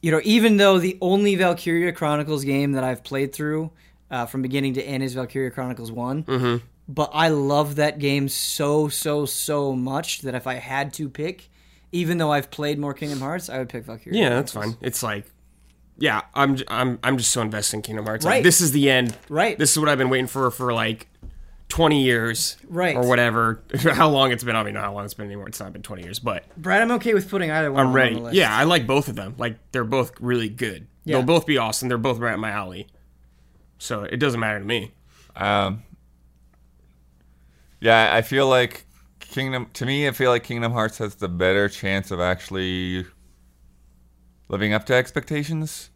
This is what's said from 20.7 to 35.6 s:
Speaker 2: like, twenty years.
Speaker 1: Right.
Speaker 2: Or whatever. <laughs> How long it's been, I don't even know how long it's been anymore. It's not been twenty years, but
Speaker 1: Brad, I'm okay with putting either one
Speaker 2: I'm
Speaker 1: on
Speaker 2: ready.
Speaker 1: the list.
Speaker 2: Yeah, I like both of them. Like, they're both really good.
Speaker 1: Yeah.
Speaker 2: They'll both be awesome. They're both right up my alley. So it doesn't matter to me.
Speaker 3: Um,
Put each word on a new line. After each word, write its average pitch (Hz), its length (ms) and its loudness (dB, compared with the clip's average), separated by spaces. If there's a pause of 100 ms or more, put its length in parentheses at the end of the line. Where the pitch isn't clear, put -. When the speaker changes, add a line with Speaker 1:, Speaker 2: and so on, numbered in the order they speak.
Speaker 2:
like, 113 340 -2 (600)
twenty 151 340 4
years. 117 540 0 (120)
Speaker 1:
Right. 170 280 -2
Speaker 2:
Or 123 120 2
whatever. 117 600 2
<laughs> 131 100 -4
How 156 320 4
long 135 220 4
it's 117 120 -4
been, 120 120 -2
I - 40 2
don't 104 80 -2
even 104 60 -8
know 101 60 -6
how 101 120 -4
long 101 120 -8
it's 101 100 -12
been 107 120 -10
anymore. 101 220 -12
It's - 120 -12
not 95 120 -12
been 98 100 -16
twenty 92 200 -14
years, 90 160 -10
but 113 260 -6 (120)
Speaker 1:
Brad, 185 260 2
I'm 226 100 2
okay 226 220 2
with 190 160 2
putting 180 220 -2
either 156 180 0
one 139 100 2
Speaker 2:
I'm 135 80 8
Speaker 1:
on 127 40 2
Speaker 2:
ready. 127 240 4
Speaker 1:
the - 60 -4
list. 117 140 -6
Speaker 2:
Yeah, 123 200 4
I 135 80 6
like 160 240 4
both 139 200 2
of 113 60 -8
them. 98 240 -8
Like, 113 180 -4 (140)
they're 123 140 -2
both 123 360 0
really 120 280 0
good. 104 400 -6 (160)
Speaker 1:
Yeah. 151 140 0
Speaker 2:
They'll 127 80 2
both 165 200 4
be 147 120 2
awesome. 113 300 -2
They're 123 80 0
both 117 220 0
right 117 160 -2
up 101 60 -4
my 110 100 -4
alley. 98 380 -8 (880)
So 107 240 -8
it 104 140 -6
doesn't 123 240 0
matter 107 180 -2
to 98 60 -12
me. 107 300 -4 (420)
Speaker 3:
Um, 101 480 0 (2000)